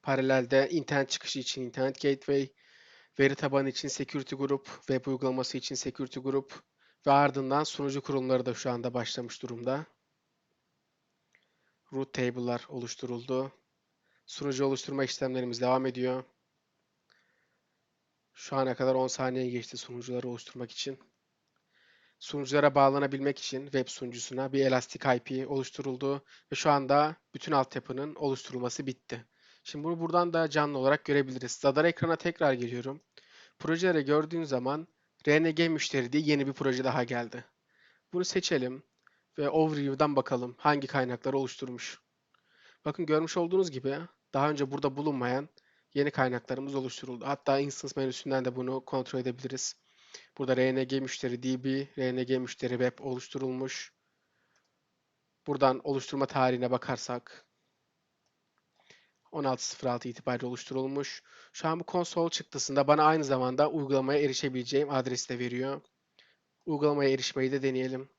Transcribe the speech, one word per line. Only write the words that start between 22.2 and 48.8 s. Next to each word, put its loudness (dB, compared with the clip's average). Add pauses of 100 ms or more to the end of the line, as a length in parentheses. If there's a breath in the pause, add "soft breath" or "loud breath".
bağlanabilmek 4
için -6
web -2
sunucusuna -6
bir 4
Elastic 2
I -2
P -6
oluşturuldu -4 (280 loud breath)
ve -4
şu 4
anda 4 (180)
bütün -6
altyapının 0
oluşturulması -4
bitti. -10 (420 soft breath)
Şimdi -10
bunu -4
buradan 2
da 2
canlı 2
olarak 4
görebiliriz. 0
Zadar 4
ekrana 2
tekrar 2
geliyorum. -4 (580 loud breath)
Projelere 2
gördüğün 2
zaman -2 (400)
R 8
N 4
G 2
müşteri 0
diye 2
yeni 4
bir -2
proje 0
daha 2
geldi. -6 (680 soft breath)
Bunu -2
seçelim -2 (540 soft breath)
ve 0
overview'dan 2
bakalım 0
hangi 2
kaynakları 0
oluşturmuş. -6 (840 soft breath)
Bakın -4
görmüş 2
olduğunuz 2
gibi -4 (360)
daha 4
önce 0
burada -2
bulunmayan 0 (440 soft breath)
yeni 2
kaynaklarımız -2
oluşturuldu. -8
Hatta 0
instance -6
menüsünden -2
de -2
bunu -6